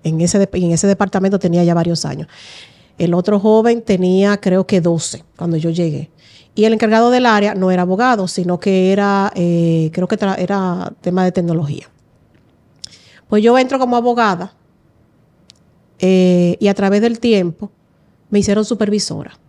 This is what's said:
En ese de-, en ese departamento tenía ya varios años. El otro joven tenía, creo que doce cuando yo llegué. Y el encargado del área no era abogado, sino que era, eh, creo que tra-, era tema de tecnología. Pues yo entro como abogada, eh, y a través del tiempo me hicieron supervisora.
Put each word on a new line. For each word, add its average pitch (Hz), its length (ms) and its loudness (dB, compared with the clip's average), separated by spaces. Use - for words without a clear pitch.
En 160 180 -2
ese 175 180 0
de-, 196 140 2
en 175 200 -2
ese 165 140 0
departamento 196 520 0
tenía 175 260 2
ya 170 100 2
varios 165 300 -2
años. 151 240 -10
El 170 160 0
otro 196 260 0
joven 220 420 2
tenía, 190 560 0
creo 185 280 0
que 185 140 0
doce 165 440 -2
cuando 170 200 -4
yo 165 140 -2
llegué. 160 400 -4
Y 208 120 2
el 220 80 2
encargado 226 360 2
del 247 160 2
área 208 280 2
no 185 180 0
era 180 100 0
abogado, 190 460 0
sino 175 320 -4
que 190 320 2
era, 202 420 0
eh, 170 580 0
creo 175 140 -4
que 226 120 -2
tra-, 190 200 -2
era 185 640 -4
tema 180 240 0
de 185 80 2
tecnología. 170 560 -4
Pues 214 140 2
yo 240 160 6
entro 262 220 0
como 247 160 0
abogada, 226 560 -2
eh, 180 640 2
y 202 80 2
a 196 60 0
través 202 260 0
del 233 180 0
tiempo 202 520 -2
me 208 80 2
hicieron 208 260 0
supervisora. 202 760 -4